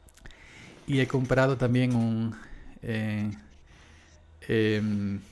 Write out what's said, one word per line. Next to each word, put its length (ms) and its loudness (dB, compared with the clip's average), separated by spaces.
y 120 2
he 80 2
comprado 500 2
también 380 2
un, 400 0
eh, 480 -2
em, 720 0